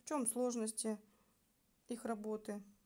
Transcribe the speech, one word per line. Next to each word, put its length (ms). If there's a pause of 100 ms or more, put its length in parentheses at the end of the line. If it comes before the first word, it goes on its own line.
в 40
чем 200
сложности 720 (880)
их 180
работы. 560 (240)